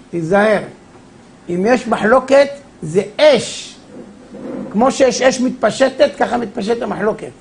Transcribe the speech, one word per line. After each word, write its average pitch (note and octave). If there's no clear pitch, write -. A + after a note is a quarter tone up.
תיזהר. F#3
אם F3
יש A#3
מחלוקת, C4
זה E3+
אש. -
כמו B3
שיש B3+
אש B3+
מתפשטת, C4
ככה A#3
מתפשט A#3
המחלוקת. F#3+